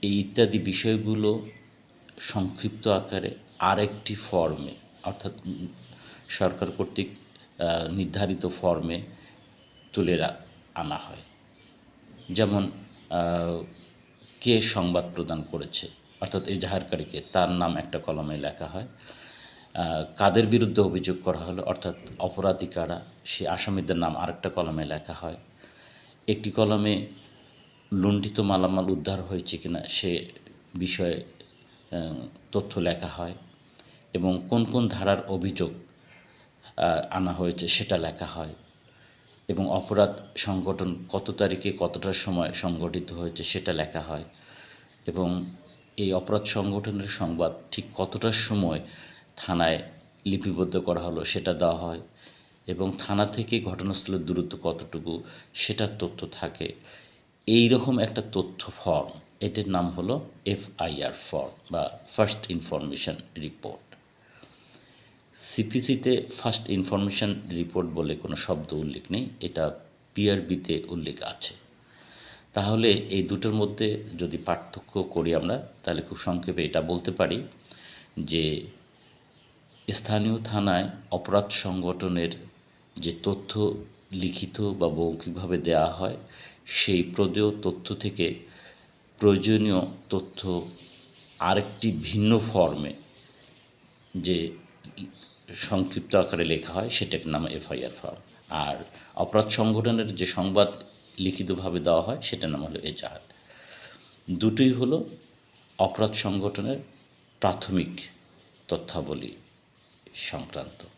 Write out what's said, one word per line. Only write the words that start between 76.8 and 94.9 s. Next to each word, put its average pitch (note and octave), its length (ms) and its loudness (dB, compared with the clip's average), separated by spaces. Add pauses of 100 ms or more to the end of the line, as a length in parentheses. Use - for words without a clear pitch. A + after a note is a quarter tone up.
বলতে F2+ 300 0
পারি F#2 360 0 (720)
যে D#2 480 0 (1300)
স্থানীয় A2 500 2
থানায় G2+ 460 2 (220)
অপরাধ G2+ 380 2
সংগঠনের F2+ 800 0 (680)
যে E2+ 160 -4 (100)
তথ্য G2+ 520 0 (360)
লিখিত F#2 500 -4
বা F#2 280 2
মৌখিকভাবে E2+ 680 -2
দেয়া D#2+ 280 4
হয়, F2 320 -2 (480)
সেই F2+ 380 4
প্রদেয় G2+ 480 2 (100)
তথ্য F#2+ 340 -4
থেকে F2+ 400 -2 (840)
প্রয়োজনীয় G#2 600 6 (280)
তথ্য F2+ 580 -2 (720)
আরেকটি G2 520 2
ভিন্ন G#2 480 4
ফর্মে D2+ 540 2 (1200)
যে E2 340 0 (1040)